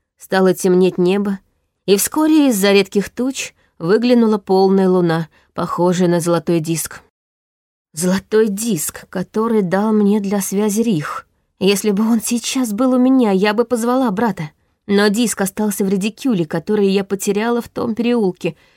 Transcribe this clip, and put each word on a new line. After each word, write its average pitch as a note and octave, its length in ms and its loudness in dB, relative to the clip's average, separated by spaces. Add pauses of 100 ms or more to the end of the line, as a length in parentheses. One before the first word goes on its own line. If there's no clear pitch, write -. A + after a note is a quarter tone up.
(180)
стало F#3+ 360 0
темнеть F3+ 440 0
небо, G3 420 0 (460)
и G3+ 120 2
вскоре D#4 500 2
из-за G3+ 240 2
редких G3 380 2
туч — - 440 -8 (280)
выглянула A3+ 560 2
полная F#3+ 520 2
луна, E3+ 380 0 (260)
похожая F3 540 -2
на F3 120 2
золотой E3+ 400 0
диск. D#3+ 420 -8 (920)
Золотой F#3+ 540 0
диск, G#3 600 -6
который A3 540 -2
дал G3 280 0
мне G#3 300 2
для G3+ 180 -2
связи G3+ 420 -2
Рих. F#3+ 460 -4 (320)
Если G3+ 320 0
бы G#3+ 180 0
он A#3 120 0
сейчас A#3+ 500 -4
был B3+ 220 0
у C4 40 2
меня, B3+ 340 4
я G3 220 2
бы A#3 120 0
позвала B3 460 0
брата. F#3 400 -2 (360)
Но G3+ 220 2
диск G#3 320 -2
остался G3+ 420 -4
в F#3+ 60 0
редикюле, G3+ 560 -2
который G3 420 -2
я G3 160 0
потеряла G#3 580 -2
в - 60 -10
том - 260 -6
переулке, G#3 640 -2 (220)